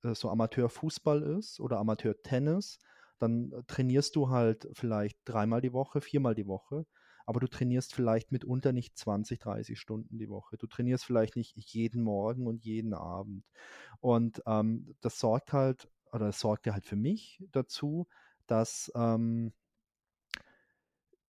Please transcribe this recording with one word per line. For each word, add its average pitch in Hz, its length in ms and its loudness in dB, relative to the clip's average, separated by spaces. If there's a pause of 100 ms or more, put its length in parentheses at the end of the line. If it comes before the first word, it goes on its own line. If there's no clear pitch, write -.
äh, 117 100 -2
so 107 160 -4
Amateurfußball 127 920 0
ist 160 380 -4
oder 123 180 -2
Amateurtennis, 127 1000 0 (400)
dann, 117 340 0
äh, 123 140 -12
trainierst 131 500 2
du 143 120 4
halt 120 440 4
vielleicht 104 520 -2
dreimal 113 360 2
die 127 120 0
Woche, 135 280 -2
viermal 135 340 0
die 104 120 -4
Woche, 131 400 -6 (400)
aber 117 140 -2
du 127 80 0
trainierst 123 460 -2
vielleicht 113 380 2
mitunter 127 400 0
nicht 123 260 -4
zwanzig, 107 420 -2
dreißig 107 400 -6
Stunden 113 380 -8
die 107 100 -8
Woche. 101 300 -12
Du - 80 -14
trainierst 123 400 0
vielleicht 113 300 4
nicht 120 200 -6
jeden 113 460 -2
Morgen 110 440 0
und 113 180 -4
jeden 110 280 -2
Abend. 95 540 -8 (540)
Und, 117 460 2
ähm, 110 540 0
das - 180 -4
sorgt 123 360 2
halt, 135 340 2 (240)
oder 107 140 0
das 104 120 -2
sorgte - 360 0
halt 95 100 -6
für - 120 -4
mich 160 540 -2
dazu, 147 560 -2 (400)
dass, - 480 0
ähm, 117 600 2 (1700)